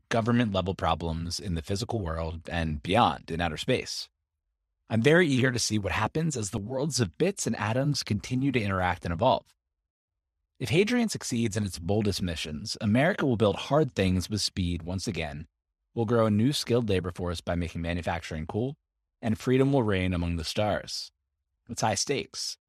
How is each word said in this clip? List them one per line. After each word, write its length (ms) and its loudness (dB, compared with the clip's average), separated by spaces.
government-level 680 2
problems 640 -2
in 180 -4
the 40 -2
physical 400 -4
world 500 -6
and 320 -2
beyond 480 2
in 80 -4
outer 200 -2
space. 500 -4
I'm 140 0
very 260 6
eager 240 2
to 60 -2
see 200 0
what 140 -2
happens 420 -2
as 140 -4
the 80 -6
worlds 440 -4
of 180 0
bits 280 0
and 140 0
atoms 420 0
continue 500 -2
to 100 2
interact 420 0
and 80 -2
evolve. 320 2
If 120 -6
Hadrian 400 2
succeeds 440 -2
in 120 -2
its 120 -8
boldest 440 0
missions, 580 -6
America 460 2
will 100 2
build 200 4
hard 380 0
things 360 2
with 100 -2
speed 440 -2
once 220 -6
again, 400 -6
we'll 120 0
grow 180 4
a 60 4
new 240 4
skilled 340 2
labor 260 0
force 280 -4
by 140 -2
making 260 -4
manufacturing 640 -4
cool, 320 -4
and 180 0
freedom 320 4
will 120 4
reign 320 2
among 220 0
the 80 -4
stars. 680 -2
It's 140 -6
high 120 2
stakes. 640 -4